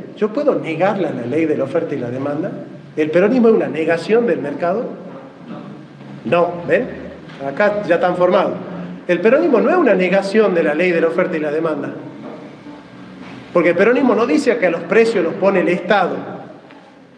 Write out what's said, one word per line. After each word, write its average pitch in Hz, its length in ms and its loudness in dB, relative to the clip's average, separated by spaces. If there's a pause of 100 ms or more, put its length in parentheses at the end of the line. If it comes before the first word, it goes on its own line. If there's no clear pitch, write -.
(160)
¿yo 214 160 -2
puedo 285 240 0
negarla 165 540 -2
la 123 160 -6
ley 156 200 0
de 147 100 0
la 131 80 -2
oferta 156 300 -2
y 131 40 -2
la 120 120 -6
demanda? 143 400 -4 (460)
¿El 151 140 0
peronismo 220 380 4
es 220 60 6
una 165 140 2
negación 165 580 0
del 151 140 0
mercado? 156 440 -2 (1400)
No, 170 420 0
¿ven? 190 400 -2 (380)
Acá 202 420 0
ya 170 100 4
están 175 200 0
formados. 180 380 2 (520)
El 175 140 0
peronismo 254 400 4
no 233 100 2
es 359 60 2
una 254 180 4
negación 190 600 2
de 170 80 2
la 151 120 0
ley 180 160 2
de 165 100 2
la 165 80 2
oferta 170 280 -2
y 151 40 -4
la 151 100 -2
demanda. 151 400 -2 (1600)
Porque 175 180 4
el 170 60 2
peronismo 233 380 4
no 220 120 2
dice 262 320 2
que 180 80 2
a 175 40 2
los 170 120 -2
precios 214 400 4
los 160 120 -2
pone 190 260 2
el 165 80 2
Estado. 185 480 2 (1000)